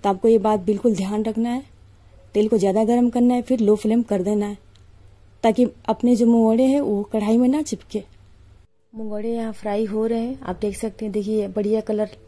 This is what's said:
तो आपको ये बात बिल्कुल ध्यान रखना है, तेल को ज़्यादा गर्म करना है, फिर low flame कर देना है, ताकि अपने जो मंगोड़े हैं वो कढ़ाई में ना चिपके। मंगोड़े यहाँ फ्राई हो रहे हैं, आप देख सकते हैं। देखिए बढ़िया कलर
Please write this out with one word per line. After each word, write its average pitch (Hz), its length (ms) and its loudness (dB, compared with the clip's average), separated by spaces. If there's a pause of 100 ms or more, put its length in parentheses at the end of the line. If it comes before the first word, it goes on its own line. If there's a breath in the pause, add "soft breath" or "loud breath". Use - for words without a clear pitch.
तो 202 60 0
आपको 190 180 0
ये 226 120 6
बात 214 220 0
बिल्कुल 208 340 0
ध्यान 196 280 -4
रखना 226 260 -4
है, 254 140 -6 (720)
तेल 214 120 2
को 220 100 2
ज़्यादा 196 280 2
गर्म 240 240 2
करना 247 240 2
है, 247 80 0
फिर 247 180 -2
low 214 180 4
flame 220 260 0
कर 202 200 -2
देना 208 220 0
है, 208 120 -10 (840)
ताकि 226 220 4 (220)
अपने 240 280 2
जो 233 100 2
मंगोड़े 226 380 4
हैं 269 180 2
वो 208 220 -2
कढ़ाई 220 340 0
में 247 120 4
ना 302 120 0
चिपके। - 380 -8 (960)
मंगोड़े 214 380 -8
यहाँ 226 220 -4
फ्राई 214 320 -2
हो 214 200 -2
रहे 226 140 0
हैं, 254 220 -6
आप 180 140 -8
देख 202 220 -4
सकते 220 280 -8
हैं। 208 60 -6
देखिए 208 380 -2
बढ़िया 214 320 -2
कलर 214 280 -4 (180)